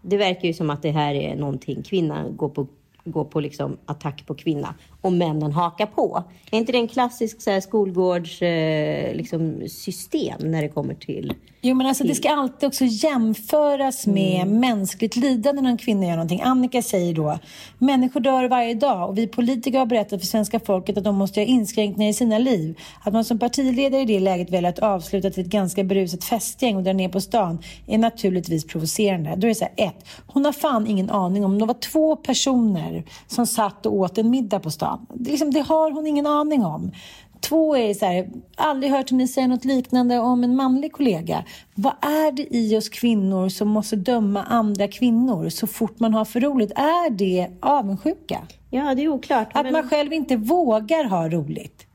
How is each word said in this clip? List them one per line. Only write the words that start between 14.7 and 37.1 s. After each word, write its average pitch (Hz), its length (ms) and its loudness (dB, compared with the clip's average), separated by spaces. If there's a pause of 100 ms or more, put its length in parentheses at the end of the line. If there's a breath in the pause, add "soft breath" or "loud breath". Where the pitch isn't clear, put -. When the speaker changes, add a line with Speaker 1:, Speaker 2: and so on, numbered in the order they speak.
Speaker 2:
lidande 269 460 2
när 262 80 2
en 240 80 2
kvinna 202 280 0
gör 170 60 0
någonting. 170 300 -2
Annika 254 400 2
säger 175 320 0
då, 156 260 -2 (380 loud breath)
"Människor 254 420 2
dör 254 300 2
varje 240 240 2
dag 208 360 0
och 196 80 -2
vi 226 100 2
politiker 254 520 0
har 262 60 4
berättat 208 340 0
för 190 80 -6
svenska 214 320 0
folket 190 380 -2
att 196 60 -2
de 202 120 2
måste 196 240 0
göra 208 100 2
inskränkningar 214 600 2
i 208 40 2
sina 220 240 2
liv. 190 400 0 (260 loud breath)
Att 202 100 -2
man 226 120 2
som 226 140 -2
partiledare 262 640 2
i 262 40 0
det 214 140 2
läget 180 300 0
väljer 180 200 2
att 175 100 -6
avsluta 196 500 0
till 190 140 -4
ett 175 60 -6
ganska 196 340 0
berusat 185 400 0
festgäng 233 520 -2
och 190 80 -2
dra 190 100 0
ner 185 160 0
på 190 120 -2
stan 170 380 0 (280 loud breath)
är 214 100 0
naturligtvis 180 680 0
provocerande." 170 720 -2
Då 202 100 0
är - 20 4
det 214 60 2
så - 100 -2 (120)
här, 214 100 0
ett, - 180 -12 (220 loud breath)
hon 277 180 0
har 285 80 2
fan 254 340 0
ingen 196 220 0
aning 196 360 0
om, 196 140 2
det 220 60 2
var 240 80 0
två 311 420 2
personer 202 880 0 (240 loud breath)
som 240 200 0
satt 208 380 -2
och 214 100 0
åt 185 220 0
en 226 120 2
middag 233 300 0
på 156 120 -6
stan. - 420 -6
Det, 240 180 -6
liksom, 294 200 0
det 294 100 2
har 311 300 2
hon 311 160 -4
ingen 294 200 0
aning 294 380 2
om. 165 260 -6 (480 loud breath)